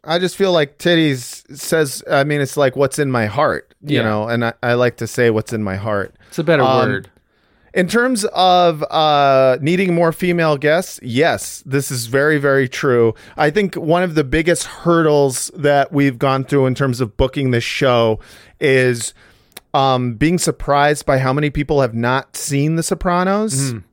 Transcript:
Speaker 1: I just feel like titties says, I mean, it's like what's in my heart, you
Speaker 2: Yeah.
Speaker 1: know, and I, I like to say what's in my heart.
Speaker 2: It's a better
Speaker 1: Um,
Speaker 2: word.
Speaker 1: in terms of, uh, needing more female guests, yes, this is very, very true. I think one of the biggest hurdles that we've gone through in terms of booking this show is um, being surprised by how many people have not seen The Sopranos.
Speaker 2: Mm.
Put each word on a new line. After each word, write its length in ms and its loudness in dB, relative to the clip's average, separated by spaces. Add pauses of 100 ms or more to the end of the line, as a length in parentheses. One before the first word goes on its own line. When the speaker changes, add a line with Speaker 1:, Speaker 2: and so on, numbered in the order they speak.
Speaker 1:
I 160 -2
just 180 -2
feel 160 0
like 260 0
titties 640 0 (120)
says, 540 -2
I 140 2
mean, 160 0
it's 160 -4
like 180 2
what's 240 0
in 140 0
my 140 0
heart, 540 -2
you 180 -2
Speaker 2:
Yeah. 40 0
Speaker 1:
know, 260 -2
and 180 -2
I, 80 -4 (100)
I 100 0
like 220 0
to 100 -8
say 240 2
what's 220 -2
in 100 -4
my 140 -4
heart. 360 -4 (160)
Speaker 2:
It's 120 -10
a 40 -4
better 180 2
Speaker 1:
Um, 260 2
Speaker 2:
word. 220 -6 (640)
Speaker 1:
in 120 0
terms 460 0
of, 580 2
uh, 720 4
needing 340 0
more 160 2
female 460 0
guests, 480 -2
yes, 600 -2
this 280 -4
is 140 -8
very, 320 2
very 300 2
true. 460 2 (220)
I 140 2
think 260 -2
one 260 0
of 140 -2
the 80 2
biggest 420 0
hurdles 880 0
that 380 2
we've 260 0
gone 260 0
through 220 0
in 80 0
terms 260 -2
of 160 -4
booking 360 -2
this 120 0
show 540 0 (420)
is 540 0 (600)
um, 400 0
being 240 0
surprised 680 0
by 120 2
how 140 0
many 180 0
people 300 -2
have 140 0
not 420 -2
seen 400 -2
The 60 -2
Sopranos. 920 -2
Speaker 2:
Mm. 200 -10